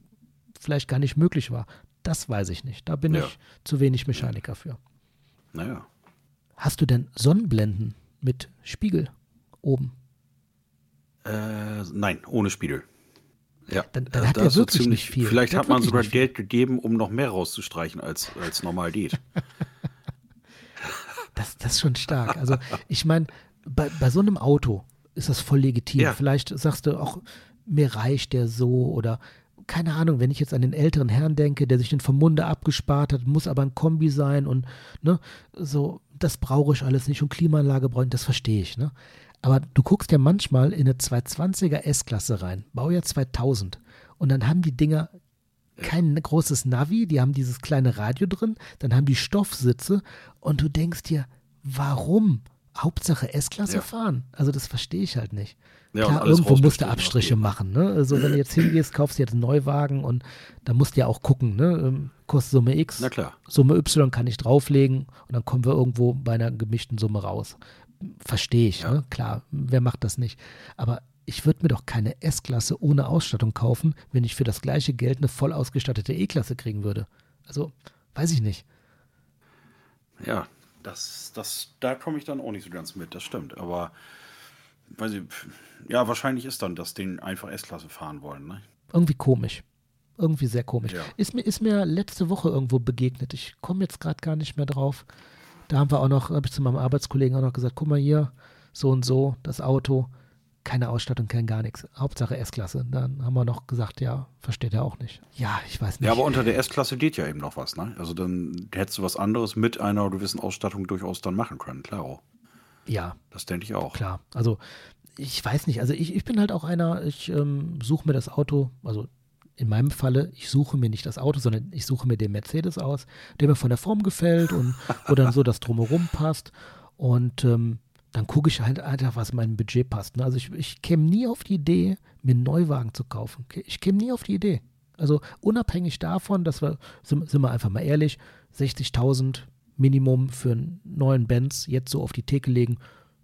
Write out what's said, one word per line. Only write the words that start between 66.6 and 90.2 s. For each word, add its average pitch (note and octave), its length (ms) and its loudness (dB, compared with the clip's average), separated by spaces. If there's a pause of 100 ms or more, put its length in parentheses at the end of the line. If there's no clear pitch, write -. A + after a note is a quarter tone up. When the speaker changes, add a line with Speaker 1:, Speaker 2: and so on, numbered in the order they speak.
Speaker 1:
Summe G#2 240 0
raus. G2 340 -8 (640)
Verstehe A#2 500 2
ich, - 140 -4
Speaker 2:
Ja. A#2 100 0
Speaker 1:
ne? C#3+ 180 2
Klar, A#2 400 -4
wer C3 300 0
macht B2 240 0
das G#2 120 -4
nicht? B2 220 -4 (380)
Aber A#2+ 260 -2 (240)
ich - 180 -8
würd - 180 2
mir E3 60 4
doch - 180 -2
keine - 360 -2
S-Klasse - 600 -2
ohne C#3+ 260 2
Ausstattung A#2 440 0
kaufen, A#2+ 420 0 (160)
wenn B2 140 2
ich A2+ 120 -4
für C3+ 80 0
das A2+ 180 -4
gleiche C3+ 320 0
Geld B2+ 240 0
eine C#3 100 2
voll - 240 -2
ausgestattete B2+ 640 -2
E-Klasse D#3+ 420 -2
kriegen G#2 260 -6
würde. G#2 260 -4 (380)
Also, D3 260 -8 (420)
weiß E3 180 0
ich C3+ 80 2
nicht. G#2+ 240 -2 (1600)
Speaker 2:
Ja, G#2+ 220 -6 (360)
das, - 520 -14
das, - 460 -12
da C3 140 -2
komme D#3 240 -8
ich C#3 60 -14
dann C#3 160 -10
auch A2+ 120 -10
nicht F#2+ 120 -12
so F#2 60 -20
ganz E2 260 -14
mit, E2+ 180 -14
das F2 80 -14
stimmt. D2+ 360 -12
Aber, F2 340 -8 (1040)
weiß A2 160 -6
ich, G2 100 -8
pf, - 240 -18 (420)
ja, A#2+ 200 0
wahrscheinlich B2+ 380 -4
ist C3 160 -12
dann, F2+ 120 -4
dass E2 200 -12
denen F#2+ 260 -8
einfach F#2+ 300 -12
S-Klasse E2 400 -14
fahren D3+ 320 -14
wollen, C#3+ 240 -16
ne? G#2 160 -16 (300)
Speaker 1:
Irgendwie E3+ 220 4
komisch. A#2+ 480 0 (560)
Irgendwie D#3 280 0